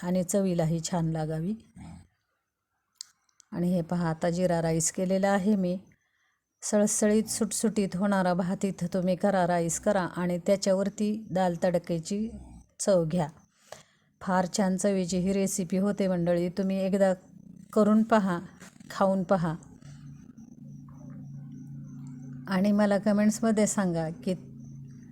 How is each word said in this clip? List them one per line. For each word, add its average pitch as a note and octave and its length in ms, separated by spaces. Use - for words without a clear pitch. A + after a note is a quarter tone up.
आणि F#3 200
चवीलाही E3+ 560
छान E3 300
लागावी. D#3+ 440
आणि F3 220
हे F3+ 80
पहा, F3 280
आता D#3+ 200
जिरा E3+ 320
राईस E3 300
केलेला F#3+ 380
आहे G3+ 260
मी. F#3 220
सळसळीत G#3 640
सुटसुटीत G#3 720
होणारा F#3+ 380
भात F#3 320
इथं F3 280
तुम्ही F#3 220
करा, F#3+ 320
राईस E3+ 320
करा G3+ 220
आणि F3 360
त्याच्यावरती G3+ 920
दाल F3+ 340
तडक्याची F3+ 680
चव F3+ 260
घ्या. D#3+ 220
फार F#3 260
छान F#3+ 200
चवीची F#3 400
ही F#3 160
रेसिपी F#3+ 440
होते G3 300
मंडळी. F3 420
तुम्ही F#3+ 280
एकदा F#3+ 360
करून G#3+ 300
पहा, G3 360
खाऊन F#3+ 340
पहा E3+ 320
आणि G3 240
मला G3+ 260
कमेंट्समध्ये G#3+ 680
सांगा E3+ 420
की F#3 240